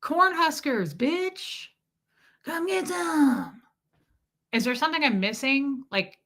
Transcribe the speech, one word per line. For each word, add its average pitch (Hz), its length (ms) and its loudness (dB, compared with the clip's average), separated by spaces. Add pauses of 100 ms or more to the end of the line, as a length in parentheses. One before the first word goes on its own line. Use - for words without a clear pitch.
Cornhuskers, 311 920 2
bitch. 349 720 -4 (760)
Come 330 240 -4
get 381 200 0
some. 311 760 2 (920)
Is 233 100 0
there 247 120 0
something 311 280 0
I'm 233 160 2
missing? 269 720 -2
Like 190 340 -4